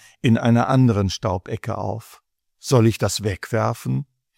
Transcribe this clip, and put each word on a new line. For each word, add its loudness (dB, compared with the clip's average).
in 4
einer 2
anderen 2
Staubecke -8
auf. -10
Soll 2
ich 0
das -4
wegwerfen? -4